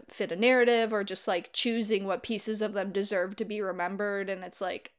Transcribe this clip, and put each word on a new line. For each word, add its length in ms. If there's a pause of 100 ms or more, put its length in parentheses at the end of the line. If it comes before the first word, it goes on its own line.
fit 240
a 40
narrative 580
or 100
just, 240
like, 260
choosing 520
what 180
pieces 380
of 120
them 180
deserve 460
to 80
be 160
remembered. 680
And 140
it's 180
like, 380